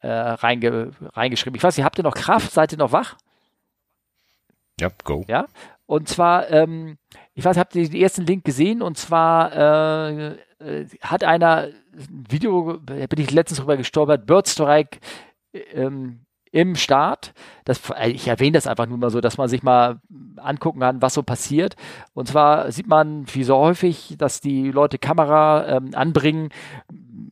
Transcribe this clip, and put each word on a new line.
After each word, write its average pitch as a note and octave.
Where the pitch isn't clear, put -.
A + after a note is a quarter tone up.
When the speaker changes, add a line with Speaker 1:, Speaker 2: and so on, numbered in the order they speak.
Speaker 1:
äh, B2
reinge-, A#2
reingeschrieben. A#2+
Ich -
weiß F3
nicht, C3+
habt -
ihr F3+
noch C3+
Kraft? -
Seid D#3
ihr D3+
noch C3
wach? G#3
Speaker 2:
Ja, F2+
go. D2
Speaker 1:
Ja? D3+
Und D#3
zwar, F3
ähm, D#3+
ich -
weiß, F3+
habt F3+
ihr E3+
den D#3+
ersten F#3
Link F#3
gesehen? F3+
Und F3
zwar, E3
äh, D3+
äh, D3
hat -
einer E3
ein C#3
Video, E3
da C3+
bin D#3
ich C3
letztens D#3
drüber C#3
gestolpert, C#3
Bird F#3
Strike, D3
ähm, C3
im F3
Start. C#3+
Das, B2+
äh, A#2
ich B2+
erwähne C3
das D#3
einfach A#2+
nur A#2+
mal A#2+
so, A#2
dass A2+
man C3
sich B2
mal B2
angucken C#3
kann, B2+
was C3
so D3
passiert. D3+
Und B2+
zwar D3
sieht D#3
man, D3+
wie C3
so C3
häufig, E3
dass -
die C3+
Leute C#3+
Kamera, D#3
ähm, C3
anbringen, D#3